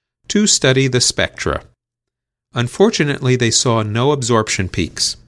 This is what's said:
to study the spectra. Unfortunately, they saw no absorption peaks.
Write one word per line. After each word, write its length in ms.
to 180
study 420
the 140
spectra. 640
Unfortunately, 840
they 140
saw 320
no 300
absorption 580
peaks. 580